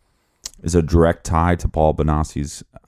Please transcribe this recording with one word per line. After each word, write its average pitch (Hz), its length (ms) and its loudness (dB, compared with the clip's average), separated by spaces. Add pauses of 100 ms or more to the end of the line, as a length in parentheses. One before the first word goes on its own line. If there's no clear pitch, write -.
(640)
is 82 120 -2
a 87 80 4
direct 82 420 2
tie 87 320 0
to - 120 -4
Paul 78 260 0
Benassi's, 76 680 -4 (260)